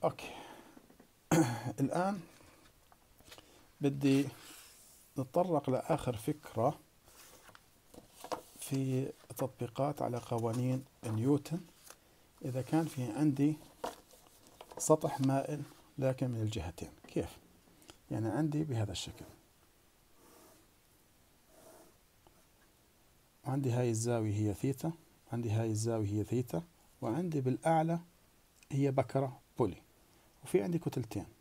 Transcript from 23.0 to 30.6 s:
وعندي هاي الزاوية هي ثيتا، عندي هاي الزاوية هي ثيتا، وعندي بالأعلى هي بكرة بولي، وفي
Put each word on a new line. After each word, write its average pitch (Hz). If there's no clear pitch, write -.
وعندي 135
هاي 123
الزاوية 110
هي 107
ثيتا، 139
عندي 117
هاي 113
الزاوية 110
هي 104
ثيتا، 127
وعندي 147
بالأعلى 160
هي 139
بكرة 135
بولي، 98
وفي 190